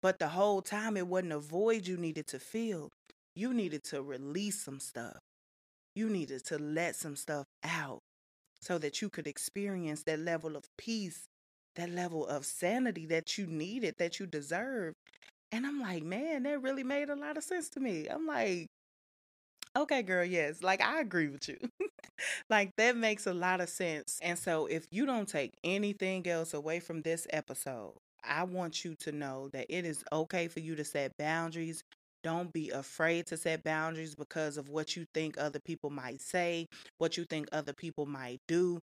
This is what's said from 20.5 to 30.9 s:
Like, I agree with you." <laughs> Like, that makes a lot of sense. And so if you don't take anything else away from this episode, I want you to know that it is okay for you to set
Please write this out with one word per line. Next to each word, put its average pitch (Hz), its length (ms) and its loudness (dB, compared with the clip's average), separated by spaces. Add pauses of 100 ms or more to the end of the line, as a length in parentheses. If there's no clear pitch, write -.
Like, 185 180 6
I 302 180 6
agree 180 280 4
with 139 200 -6
you." 151 100 -6 (220)
<laughs> - 200 -4 (500)
Like, 202 280 6
that 240 180 8
makes 220 320 2
a 185 60 2
lot 180 280 4
of 175 80 0
sense. 160 520 -2
And 175 160 0
so 160 280 2
if 160 260 -2
you 220 140 2
don't 233 220 2
take 143 260 0 (100)
anything 190 640 0
else 165 260 0
away 156 260 -2
from 165 220 -6
this 165 280 0
episode, 127 640 -4 (300)
I 147 200 0
want 180 400 -4
you 165 180 -6
to 156 100 -4
know 139 420 -4
that 131 160 -4
it 175 160 0
is 156 260 -4
okay 165 360 2
for 165 120 -6
you 160 160 -4
to 151 80 -2
set 143 340 -2